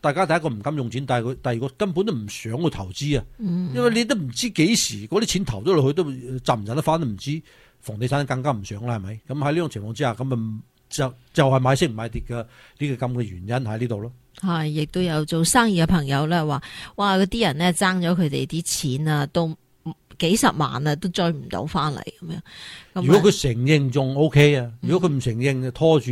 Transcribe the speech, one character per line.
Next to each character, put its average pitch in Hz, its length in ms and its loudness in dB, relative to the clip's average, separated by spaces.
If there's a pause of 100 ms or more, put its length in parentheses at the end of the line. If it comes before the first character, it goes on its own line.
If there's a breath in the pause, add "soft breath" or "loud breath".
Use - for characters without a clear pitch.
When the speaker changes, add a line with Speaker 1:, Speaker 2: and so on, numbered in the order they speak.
Speaker 1:
大 147 100 2
家 175 140 2
第 160 80 0
一 170 60 2
個 156 100 -2
唔 110 120 -4
敢 147 140 -4
用 123 140 -4
錢， 131 160 -6
但 123 180 0
係 117 40 -4
佢， 131 80 -6
第 - 140 -6
二 120 100 0
個 135 80 -4 (100)
根 202 160 -2
本 185 120 0
都 214 80 -2
唔 110 140 -6
想 113 360 -6
去 160 60 4
投 98 200 -6
資 139 300 -2
啊。 - 60 -6 (120)
Speaker 2:
嗯。 180 360 -2
Speaker 1:
因 247 100 0
為 240 80 6
你 233 140 2
都 226 100 0
唔 147 140 -4
知 214 200 -6
幾 185 260 4
時 104 320 -4
嗰 196 140 0
啲 226 40 0
錢 - 200 -2
投 104 160 -4
咗 175 120 2
落 139 140 6
去 143 60 2
都 175 120 2
賺 127 540 -4
唔 101 60 -8
賺 113 100 -6
得 151 60 0
返 160 180 2
都 160 80 -2
唔 104 100 -4
知， 147 240 -6 (400 soft breath)
房 107 180 -10
地 123 80 -2
產 139 180 0
更 127 180 -4
加 143 80 0
唔 104 140 -4
想 104 200 -10
啦， 120 120 -2
係 - 20 -6
咪？ 101 280 -10
咁 131 100 -8
喺 147 140 0
呢 160 60 0
種 165 120 -2
情 101 140 -10
況 110 100 -8
之 143 100 -4
下， 120 100 0
咁 123 100 -6
咪 113 380 -4 (280)
就， 131 240 -4 (200)
就 139 160 4
係 135 100 4
買 127 160 4
升 143 160 0
唔 - 20 -8
買 113 160 -8
跌 117 180 -8
嘅 120 80 -8
呢 127 600 -8
個 123 120 -4
咁 123 60 -4
嘅 123 80 -2
原 90 200 -8
因 117 260 -4
喺 107 100 -4
呢 117 100 -2
度 107 120 -4
咯。 117 120 -10 (300)
Speaker 2:
係， 170 260 0
亦 151 200 -2
都 185 140 -4
有 156 220 0
做 165 200 0
生 233 280 4
意 175 100 2
嘅 160 60 6
朋 165 180 2
友 139 220 0
呢， 165 180 0
話， 147 160 -2 (360 loud breath)
哇， 202 200 2
嗰 196 100 4
啲 226 180 0
人 135 120 0
呢， 175 160 2
爭 185 260 0
咗 170 140 2
佢 170 160 2
哋 135 160 -2
啲 165 180 -6
錢 143 440 -2
啊， 147 200 2
都 160 280 -2 (640)
幾 170 160 4
十 262 160 2
萬 139 340 -2
啊， 147 120 2
都 185 120 -6
追 175 220 0
唔 139 180 -6
到 98 160 -6
返 151 280 -2
嚟 - 60 -8
咁 - 280 -14
樣。 165 80 -8 (580 loud breath)
咁 113 60 -4
啊， 117 60 -2
Speaker 1:
如 175 140 8
果 185 120 8
佢 - 100 -2
承 135 120 0
認 135 360 4
仲 135 260 0
OK 147 420 6
啊， 120 120 -4 (120)
Speaker 2:
嗯。 - 80 -2
Speaker 1:
如 175 100 4
果 175 100 2
佢 143 40 0
唔 135 80 0
承 123 120 -2
認， 127 380 -2
拖 160 280 4
住 120 120 -2